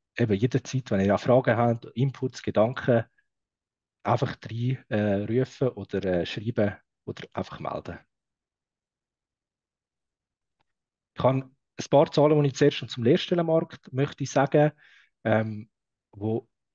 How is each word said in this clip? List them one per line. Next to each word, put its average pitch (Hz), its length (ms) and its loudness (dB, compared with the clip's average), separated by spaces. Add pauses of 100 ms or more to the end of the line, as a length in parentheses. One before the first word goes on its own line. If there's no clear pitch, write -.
(160)
eben 113 180 2
jederzeit, 127 560 -2
wenn 101 100 0
ihr 98 140 4
auch - 60 0
Fragen 123 360 2
habt, 117 280 0 (100)
Inputs, 131 480 -4
Gedanken, 120 640 0 (960)
einfach 123 340 -2 (120)
rein, 120 300 -4 (100)
äh, 104 360 0
rufen 123 460 -2
oder, 98 340 -8
äh, 90 200 0
schreiben 104 520 -2 (280)
oder - 200 -12 (100)
einfach - 260 -10
melden. - 380 -10 (3250)
Ich - 80 -8
habe 135 280 2 (280)
ein - 120 -10
paar 147 220 4
Zahlen, 151 280 4
die 143 80 4
ich 131 60 -6
zuerst 143 220 4
schon 127 120 -10
zum - 140 -8
Lehrstellenmarkt 165 880 0
möchte 139 320 -4
sagen, 147 460 4 (540)
ähm, 110 440 -2 (440)
wo 110 360 -6 (260)